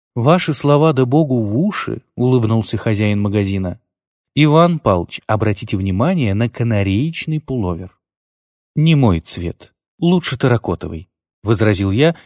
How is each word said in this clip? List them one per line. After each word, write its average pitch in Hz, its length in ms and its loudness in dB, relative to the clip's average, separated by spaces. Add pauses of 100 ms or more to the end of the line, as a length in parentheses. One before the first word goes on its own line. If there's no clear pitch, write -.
(140)
«Ваши 151 400 2
слова 147 380 2
да 131 140 2
Богу 131 340 0
в 107 180 -2
уши», - 440 -4 (120)
улыбнулся 113 600 0
хозяин 104 440 0
магазина. 98 600 -2 (540)
«Иван 156 440 4
Палыч, 90 480 0
обратите 104 500 -2
внимание 104 560 0
на 110 160 0
канареечный 117 920 -2
пуловер». 92 600 -6 (760)
«Не 160 200 2
мой 110 260 4
цвет, - 540 -10 (240)
лучше 170 400 0
терракотовый», 87 720 -2 (320)
возразил 101 480 2
я 147 360 2